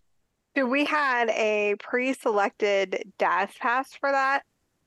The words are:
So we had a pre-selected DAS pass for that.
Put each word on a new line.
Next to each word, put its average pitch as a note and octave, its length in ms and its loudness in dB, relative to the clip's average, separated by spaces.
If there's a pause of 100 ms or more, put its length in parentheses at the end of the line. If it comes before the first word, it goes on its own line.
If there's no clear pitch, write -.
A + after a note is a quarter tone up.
(560)
So C4+ 100 0
we C#4 180 0
had C4 460 0
a G#3 440 0 (600)
pre-selected G3 840 0
DAS F3+ 320 0 (100)
pass B3+ 340 -2
for C#4 160 -4
that. C4+ 320 0 (440)